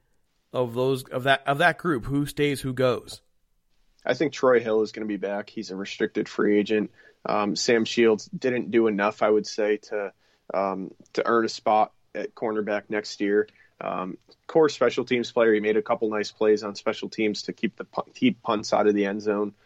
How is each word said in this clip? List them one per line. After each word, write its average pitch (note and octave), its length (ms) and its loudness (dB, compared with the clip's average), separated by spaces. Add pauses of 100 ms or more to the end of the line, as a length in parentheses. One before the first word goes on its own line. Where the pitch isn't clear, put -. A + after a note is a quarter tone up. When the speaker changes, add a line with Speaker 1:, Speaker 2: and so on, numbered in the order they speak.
(520)
Speaker 1:
Of B2 220 -2
those, B2+ 300 0
of C3 180 -6
that, C3+ 240 2
of C#3 120 0
that E3 200 2
group, C#3+ 260 -2
who C#3 220 -2
stays, C#3+ 340 -2
who C3 140 -6
goes? B2 480 -2 (840)
Speaker 2:
I - 100 0
think C#3 200 -2
Troy B2+ 260 4
Hill A2 220 0
is G#2+ 100 -4
gonna A2 140 -8
be G#2 100 -4
back. G2+ 320 -6
He's G#2+ 220 -10
a F#2 60 -8
restricted G#2 520 -4
free G#2 300 2
agent. G#2 320 0 (340)
Um, G#2 320 0
Sam A2+ 300 2
Shields A2+ 400 2
didn't B2 460 -4
do A2+ 160 4
enough, G#2 340 0
I G#2+ 80 4
would G#2+ 160 2
say, G#2+ 320 0
to, G2+ 340 -8 (400)
um, F#2+ 380 -2 (240)
to - 120 0
earn A#2 200 4
a - 20 -2
spot G#2+ 440 2 (220)
at - 200 -8
cornerback G#2+ 560 -2
next G#2+ 300 -4
year. G#2 280 2 (320)
Um, F#2 380 -6 (280)
core D#3+ 220 4
special B2 360 0
teams A#2+ 280 -2
player. A2+ 220 4
He G#2+ 60 4
made G#2+ 160 2
a G#2+ 60 0
couple A2+ 280 -2
nice G#2 220 -4
plays G#2+ 320 2
on G2+ 100 -6
special A2 340 -6
teams G#2+ 340 -2
to - 100 -10
keep - 240 -6
the - 80 -12
pu-, - 300 -8
keep - 280 0
punts A2 300 -2
out G#2+ 160 4
of G#2 60 4
the G2+ 120 2
end G#2 160 -4
zone. G#2 320 -2 (120)